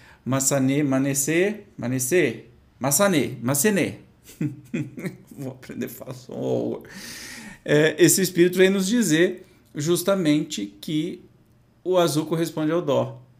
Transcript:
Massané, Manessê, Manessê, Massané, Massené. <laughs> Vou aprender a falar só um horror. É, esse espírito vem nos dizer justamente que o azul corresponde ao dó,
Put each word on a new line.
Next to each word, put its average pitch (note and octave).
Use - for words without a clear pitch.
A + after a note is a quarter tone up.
Massané, C3+
Manessê, C#3+
Manessê, B2+
Massané, C#3+
Massené. C#3
<laughs> -
Vou C3
aprender -
a -
falar -
só -
um B2+
horror. A#2+
É, D3+
esse E3+
espírito F3+
vem F#3
nos F#3+
dizer F#3
justamente E3+
que D#3+
o F3+
azul D#3
corresponde D#3+
ao E3+
dó, B2+